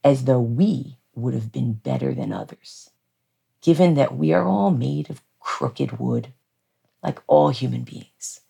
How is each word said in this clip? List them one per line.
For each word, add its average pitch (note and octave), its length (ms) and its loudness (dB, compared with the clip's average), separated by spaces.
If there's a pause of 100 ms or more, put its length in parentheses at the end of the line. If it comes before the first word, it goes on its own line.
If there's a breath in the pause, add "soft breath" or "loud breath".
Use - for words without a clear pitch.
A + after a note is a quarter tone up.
as C3+ 220 4
though B2+ 160 4
we C3 560 0 (160)
would A#2+ 200 -4
have A2+ 180 -6
been B2 220 -2
better - 400 -4
than - 200 -6
others, - 560 -14 (720)
given E3+ 340 4
that C3 220 0
we D#3 160 2
are F3+ 140 2
all G3 240 2
made C#3+ 380 -2
of C#3+ 120 -14 (180)
crooked C3 600 -6
wood, A#2+ 340 -4 (720)
like - 240 -6
all D3+ 220 6
human B2 340 -4
beings. - 680 -18